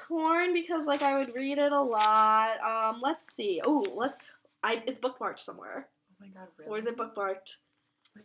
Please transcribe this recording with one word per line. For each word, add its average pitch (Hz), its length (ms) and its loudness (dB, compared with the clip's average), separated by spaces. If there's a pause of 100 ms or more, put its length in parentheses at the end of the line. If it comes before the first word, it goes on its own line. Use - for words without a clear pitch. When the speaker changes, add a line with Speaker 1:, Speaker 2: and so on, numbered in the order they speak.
Speaker 1:
torn 330 480 2
because, 330 320 -2
like, 285 160 0
I 277 160 2
would 247 160 -4
read 269 240 -4
it 285 140 4
a 285 100 4
lot. 220 800 4
Um, 226 400 0
let's 302 320 -2
see. 202 300 -2
Oh, 262 200 4 (120)
let's, 233 220 -2 (440)
I, 226 240 0
it's 262 140 -6
bookmarked 247 400 -4
somewhere. - 480 -12 (360)
Speaker 2:
My 196 40 -20 (120)
God, 185 80 -18 (180)
Speaker 1:
Or 214 120 -6
is 226 80 -4
it 233 120 -6
Speaker 2:
really? 226 120 -6
Speaker 1:
bookmarked? 196 460 -6 (600)
Speaker 2:
Oh 208 80 -20